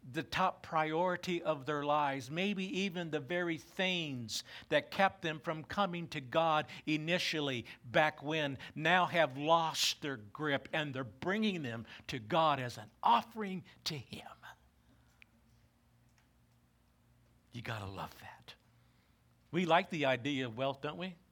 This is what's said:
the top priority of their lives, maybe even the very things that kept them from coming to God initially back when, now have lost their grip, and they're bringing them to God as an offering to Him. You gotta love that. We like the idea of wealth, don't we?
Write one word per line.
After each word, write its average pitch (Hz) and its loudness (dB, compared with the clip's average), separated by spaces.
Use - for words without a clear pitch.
the 156 -2
top 180 0
priority 170 0
of 147 -2
their 147 -2
lives, 143 2
maybe 185 -2
even 175 -2
the 151 -2
very 170 -2
things 156 -2
that 147 2
kept 196 2
them 156 -4
from 156 -4
coming 175 -2
to 151 -6
God 156 2
initially 156 0
back 156 4
when, 143 -2
now 165 4
have 156 2
lost 156 2
their 139 -4
grip, 143 0
and 151 -2
they're 131 -4
bringing 185 0
them 117 -6
to 131 -6
God 147 4
as 123 -6
an 110 -14
offering 214 2
to 160 -4
Him. - -12
You 117 -12
gotta 110 -6
love 92 -10
that. - -20
We 175 0
like 175 6
the 147 0
idea 131 2
of 113 -8
wealth, 135 -2
don't 151 -8
we? 175 -8